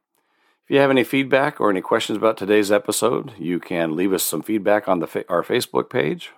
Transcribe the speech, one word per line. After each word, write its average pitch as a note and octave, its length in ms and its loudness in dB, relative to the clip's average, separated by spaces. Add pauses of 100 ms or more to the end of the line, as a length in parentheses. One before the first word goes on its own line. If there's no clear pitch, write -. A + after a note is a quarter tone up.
(640)
If - 60 -10
you C#3 100 4
have C#3 100 4
any C3 140 4
feedback C3+ 560 0
or G#2 100 2
any F#2 100 0
questions A2 380 -2
about A2 180 2
today's G#2 360 2
episode, A2 680 0
you E2+ 220 -2
can E2 340 -4
leave F#2+ 180 0
us F2 120 0
some - 180 -4
feedback G#2 460 0
on F#2 100 2
the D#2 80 -4
fa-, - 220 -6
our E2+ 160 0
Facebook B2 440 -2
page, D3 500 -6